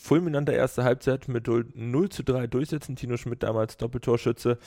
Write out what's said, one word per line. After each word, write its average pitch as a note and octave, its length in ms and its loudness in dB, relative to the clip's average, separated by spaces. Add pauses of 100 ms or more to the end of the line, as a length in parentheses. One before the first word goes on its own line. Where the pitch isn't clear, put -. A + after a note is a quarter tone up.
fulminanter D3 500 2
erster B2+ 320 2
Halbzeit B2+ 440 2
mit A#2+ 200 -4 (280)
null B2+ 340 0
zu - 140 -8
drei B2+ 240 0
durchsetzen. C#3 480 -4
Tino A#2+ 220 -4
Schmidt A#2+ 260 -6
damals A2 340 -2
Doppeltorschütze A#2+ 880 0